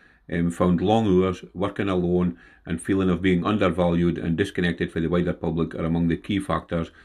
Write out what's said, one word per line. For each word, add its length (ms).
um, 200
found 300
long 260
hours, 360
working 340
alone, 500
and 160
feeling 280
of 120
being 240
undervalued 720
and 200
disconnected 540
from 120
the 60
wider 240
public 400
are 120
among 240
the 80
key 220
factors 520